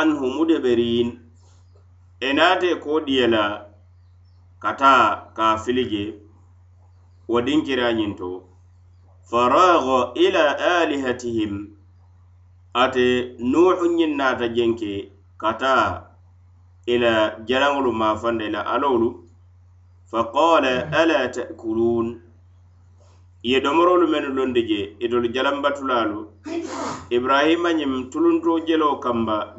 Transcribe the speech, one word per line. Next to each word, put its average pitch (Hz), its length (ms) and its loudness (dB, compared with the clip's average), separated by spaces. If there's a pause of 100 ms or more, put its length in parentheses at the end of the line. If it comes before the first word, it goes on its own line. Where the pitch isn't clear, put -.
anhu 151 240 2
mudbirin, 123 960 0 (1000)
e 135 140 -2
naate 175 480 2
ko 151 200 -2
diya 135 260 0
la 110 160 2 (1160)
ka 110 140 -6
taa 123 640 4
ka 110 220 2
fili 123 280 -2
je 104 200 -6 (1200)
wo 117 140 0
dinkira 131 520 0
ɲin 101 240 -2
to. 92 260 -10 (880)
Faragha 131 840 4
ila 160 420 2 (220)
alihatihim, 120 960 -4 (960)
ate 123 640 0
Nuhu 165 460 2 (120)
ɲin 160 180 0
naata 131 320 -2
jenke 110 640 -4 (260)
ka 127 160 -2
taa 117 540 0 (800)
ila 120 480 2 (100)
jalaŋolu 135 460 0
mafanda 110 540 -2
ila 104 200 -6
alolu. 120 600 -2 (840)
Faqala 131 840 0
ala 151 320 2
ta'kulun, 117 920 -4 (1200)
ye 127 160 2
domorolu 170 480 4
mennu 147 260 -2
londi 131 300 0
je, 104 360 -4
itolu 120 280 -2
jalambatulalu, 131 1000 -2 (840)
Ibrahima 143 640 2
ɲin 131 360 -4
tulunto 165 560 0
jelo 156 380 0
kamba 113 560 -4